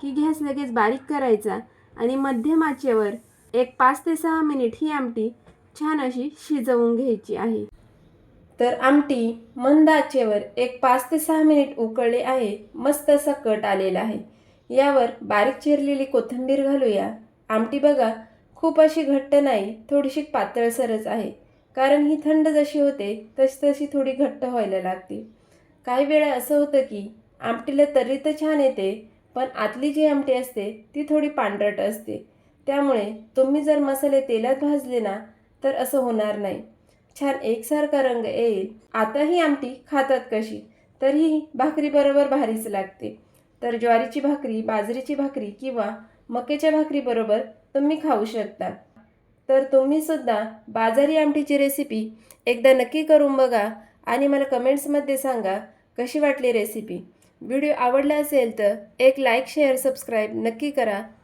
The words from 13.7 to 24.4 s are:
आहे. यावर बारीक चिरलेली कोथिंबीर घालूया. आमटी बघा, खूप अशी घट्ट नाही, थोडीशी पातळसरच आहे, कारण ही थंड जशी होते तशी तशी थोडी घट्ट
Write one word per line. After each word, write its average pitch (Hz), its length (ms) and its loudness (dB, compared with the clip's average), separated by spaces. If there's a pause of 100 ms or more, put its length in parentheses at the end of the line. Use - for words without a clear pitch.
आहे. 214 180 -4 (520)
यावर 262 400 4 (120)
बारीक 214 320 2
चिरलेली 277 500 0
कोथिंबीर 262 580 -2
घालूया. 233 480 0 (400)
आमटी 226 280 -2
बघा, 262 320 4 (460)
खूप 311 240 2
अशी 311 220 6
घट्ट 277 320 0
नाही, 226 400 2 (160)
थोडीशी 285 340 0
पातळसरच 233 800 -2
आहे, 214 240 -4 (460)
कारण 294 300 4
ही 311 180 2
थंड 311 260 4
जशी 294 300 0
होते 277 340 0 (240)
तशी 262 240 2
तशी 285 300 0
थोडी 269 200 0
घट्ट 269 320 -2